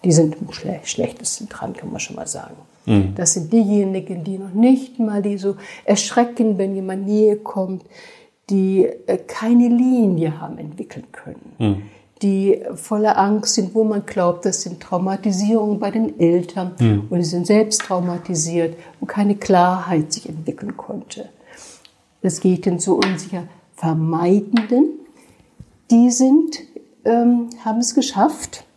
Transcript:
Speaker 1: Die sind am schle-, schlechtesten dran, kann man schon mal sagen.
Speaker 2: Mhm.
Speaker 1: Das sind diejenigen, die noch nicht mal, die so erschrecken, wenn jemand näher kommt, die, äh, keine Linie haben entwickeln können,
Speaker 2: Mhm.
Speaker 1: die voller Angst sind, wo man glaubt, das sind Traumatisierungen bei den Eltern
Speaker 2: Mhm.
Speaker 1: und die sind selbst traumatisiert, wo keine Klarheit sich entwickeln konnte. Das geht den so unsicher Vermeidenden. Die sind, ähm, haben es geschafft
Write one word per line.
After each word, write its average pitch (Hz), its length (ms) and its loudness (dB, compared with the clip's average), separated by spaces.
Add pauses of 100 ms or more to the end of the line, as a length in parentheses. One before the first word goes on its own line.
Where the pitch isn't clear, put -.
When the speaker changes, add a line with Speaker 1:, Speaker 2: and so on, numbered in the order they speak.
Speaker 1:
Die 180 80 4
sind 156 280 4
am - 120 -10
schle-, - 320 -10
schlechtesten - 640 -8
dran, - 240 -12
kann - 180 -14
man - 100 -10
schon - 160 -12
mal - 100 -12
sagen. - 280 -14 (320)
Speaker 2:
Mhm. 98 300 2
Speaker 1:
Das 175 160 0
sind 160 200 -4
diejenigen, 196 720 0
die 190 140 -8
noch 190 140 -14
nicht 254 460 4
mal, 208 240 -2
die 202 160 -2
so 196 180 -2 (280)
erschrecken, 220 720 2
wenn 196 160 -2
jemand 190 320 -6
näher 214 300 4
kommt, 190 480 -6 (640)
die, 190 340 4
äh, - 320 -2 (100)
keine 240 420 4
Linie 226 720 2
haben - 180 -12
entwickeln 156 540 -14
können, - 460 -18
Speaker 2:
Mhm. 101 240 0 (400)
Speaker 1:
die 196 380 2 (140)
voller 214 440 0
Angst 208 360 0
sind, 190 200 -2
wo 220 100 4
man 208 220 -2
glaubt, 175 400 -2
das 185 160 -2
sind 175 180 -10
Traumatisierungen 202 1000 -2
bei 208 120 -4
den 220 300 -2
Eltern 175 600 0
Speaker 2:
Mhm. 107 300 2
Speaker 1:
und 175 80 0
die 175 60 0
sind 175 220 -2
selbst 214 360 2
traumatisiert, 175 920 -4 (240)
wo - 60 -8
keine 202 300 0
Klarheit 180 760 2
sich - 160 -10
entwickeln 160 480 -10
konnte. - 520 -14 (960)
Das - 180 -2
geht 185 260 2
den 175 140 0
so 185 140 2
unsicher 180 500 -2 (300)
Vermeidenden. 175 1120 2 (1040)
Die 240 200 6
sind, 269 480 2 (460)
ähm, 233 460 2 (140)
haben 220 160 0
es - 140 -2
geschafft - 680 0 (120)